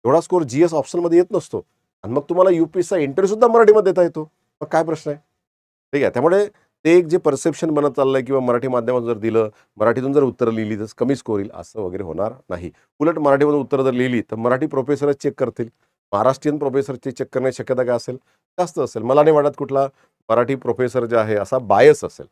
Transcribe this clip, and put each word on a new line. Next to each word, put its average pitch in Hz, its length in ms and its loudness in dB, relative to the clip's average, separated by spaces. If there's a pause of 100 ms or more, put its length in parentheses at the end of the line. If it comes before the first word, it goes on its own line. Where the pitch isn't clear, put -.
एवढा 139 160 4
स्कोअर 175 220 -2
जीएस 151 320 0
ऑप्शनमध्ये 170 440 0
येत 185 140 0
नसतो. 151 320 -6 (380)
आणि 104 100 -10
मग 143 160 -2
तुम्हाला 185 220 4
यूपीएससीचा 170 460 -2
इंटरव्ह्यू 175 380 0
सुद्धा 233 140 4
मराठीमध्ये 214 440 6
देता 180 100 2
येतो. 160 280 -2 (300)
मग 151 80 -10
काय 165 160 0
प्रश्न 156 260 -6
आहे? 147 100 -10 (720)
ठीक 139 100 0
आहे, 98 80 2
त्यामुळे 180 380 2 (360)
ते 160 60 2
एक 175 160 4
जे 170 120 0
परसेप्शन 156 520 -2
बनत 147 200 0
चाललंय 135 320 0
किंवा 135 180 -2
मराठी 120 280 -2
माध्यमातून 123 380 -2
जर 120 80 -2
दिलं, 110 340 0 (280)
मराठीतून 117 360 0
जर 143 100 2
उत्तरं 120 300 -2
लिहिली, 110 240 -4
तर 104 80 -8 (140)
कमी 131 180 0
स्कोअर 107 240 -6
येईल 98 140 -8
असं 90 260 -14
वगैरे 95 220 -8
होणार 92 300 -6 (180)
नाही. 87 200 -8 (280)
उलट 160 200 -2
मराठीमधून 147 420 2
उत्तरं 135 220 -2
जर 131 100 0
लिहिली, 123 280 -2
तर 104 160 -10
मराठी 127 300 -2
प्रोफेसरच 139 560 -2
चेक 143 160 -4
करतील. 117 300 -6 (440)
महाराष्ट्रीयन 135 460 0
प्रोफेसर 139 360 -4
चेक 127 380 -10
करण्याची 127 300 -4
शक्यता 127 200 -2
काय 120 140 0
असेल? 127 200 -8 (420)
जास्त 175 200 -4
असेल. 117 240 -6
मला 135 200 4
नाही 156 140 6
वाटत 143 220 0
कुठला 135 300 -2 (400)
मराठी 117 260 0
प्रोफेसर 123 500 -4
जे 117 120 -2
आहे 110 180 0
असा 104 240 -2
बायस 117 460 6
असेल. - 280 -14